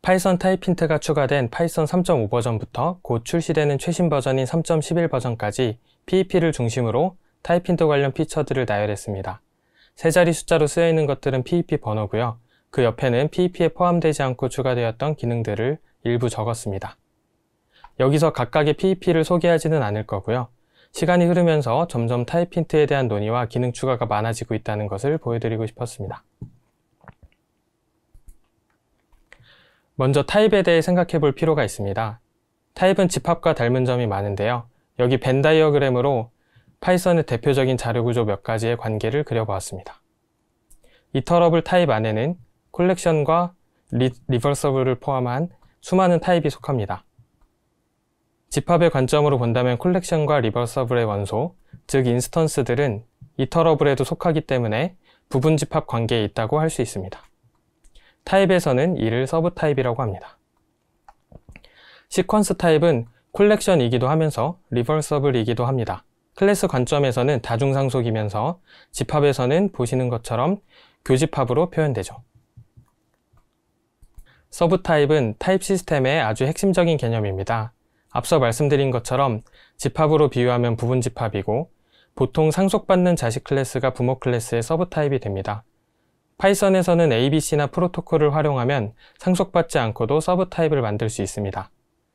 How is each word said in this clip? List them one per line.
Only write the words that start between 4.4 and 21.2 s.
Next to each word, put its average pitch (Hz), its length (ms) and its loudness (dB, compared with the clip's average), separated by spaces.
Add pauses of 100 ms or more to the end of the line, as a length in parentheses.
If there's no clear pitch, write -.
삼 165 160 -2
점 160 180 0
십일 165 280 -2
버전까지 117 680 -2 (300)
피이피를 180 460 2
중심으로 123 640 -2 (260)
타입 175 260 0
힌트 170 160 2
관련 143 280 2
피처들을 143 540 -2
나열했습니다. 104 760 -4 (540)
세 165 160 0
자리 170 200 4
숫자로 156 360 2
쓰여있는 160 400 2
것들은 135 340 -2
피이피 160 360 -2
번호고요. 110 600 -4 (320)
그 131 140 0
옆에는 120 460 0
피이피에 180 400 0
포함되지 175 520 0
않고 131 260 -2
추가되었던 127 680 -2
기능들을 117 640 -2 (240)
일부 123 260 0
적었습니다. 110 680 -6 (1000)
여기서 147 320 2
각각의 143 440 0
피이피를 180 480 0
소개하지는 165 580 0
않을 107 240 -4
거고요. 113 440 -4 (420)
시간이 175 340 2